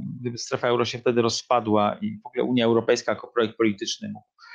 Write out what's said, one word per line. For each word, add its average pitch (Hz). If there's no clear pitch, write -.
gdyby 120
strefa 131
euro 120
się 117
wtedy 120
rozpadła 110
i 110
w -
ogóle 120
Unia 120
Europejska 117
jako -
projekt 110
polityczny 110
mógł, 104